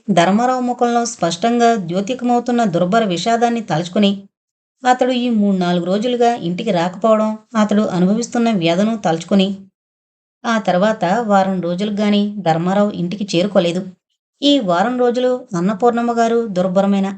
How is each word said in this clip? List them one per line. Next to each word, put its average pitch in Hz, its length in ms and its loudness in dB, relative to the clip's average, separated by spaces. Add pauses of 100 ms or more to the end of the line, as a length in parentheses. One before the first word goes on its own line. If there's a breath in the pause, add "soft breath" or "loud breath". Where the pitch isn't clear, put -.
(100)
ధర్మారావు 208 500 2
ముఖంలో 240 440 0
స్పష్టంగా 233 720 0
ద్యోతికమవుతున్న 240 880 -2
దుర్భర 196 400 0
విషాదాన్ని 233 560 0
తలుచుకుని, 196 640 0 (680)
అతడు 254 240 2
ఈ 247 180 -2
మూడు 202 260 2
నాలుగు 180 280 0
రోజులుగా 240 500 0
ఇంటికి 180 360 -4
రాకపోవడం, 214 680 0 (180)
అతడు 208 260 2
అనుభవిస్తున్న 220 680 0
వేదను 190 460 0
తలుచుకుని, 190 600 0 (880)
ఆ 226 120 0
తర్వాత 214 460 0
వారం 196 560 0
రోజులకు 190 400 -4
గాని 208 380 0
ధర్మారావు 180 520 0
ఇంటికి 180 460 -6
చేరుకోలేదు. 185 500 0 (560)
ఈ 285 160 4
వారం 208 400 0
రోజులు 247 480 0 (100)
అన్నపూర్ణమ్మ 233 560 0
గారు 233 340 0
దుర్భరమైన 196 720 0